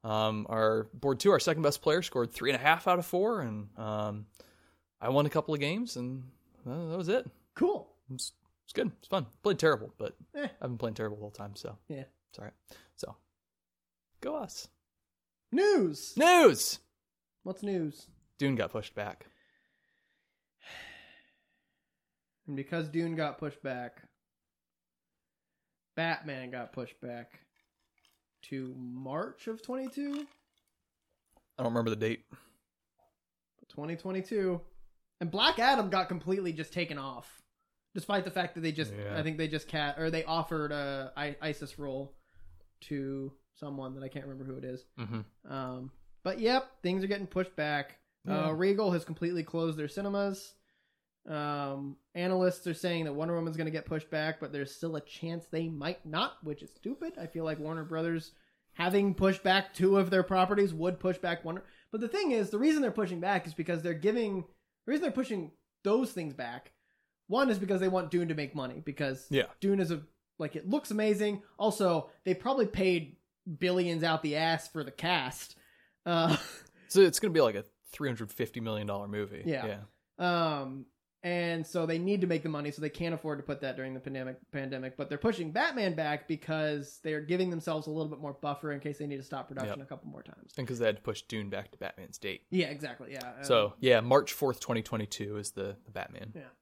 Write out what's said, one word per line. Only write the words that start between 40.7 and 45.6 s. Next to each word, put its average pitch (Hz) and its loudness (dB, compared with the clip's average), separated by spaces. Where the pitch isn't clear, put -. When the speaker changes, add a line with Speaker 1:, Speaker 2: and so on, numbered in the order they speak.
Speaker 1:
a 139 -4
I-, 147 -6
isis 147 -6
role 139 -8
to 135 -4
someone 135 -8
that 135 -10
I 131 -8
can't 139 -10
remember 135 -12
who 131 -8
it 131 -10
is. 127 -10
Speaker 2:
Mm-hmm. 110 -10
Speaker 1:
Um, 127 -8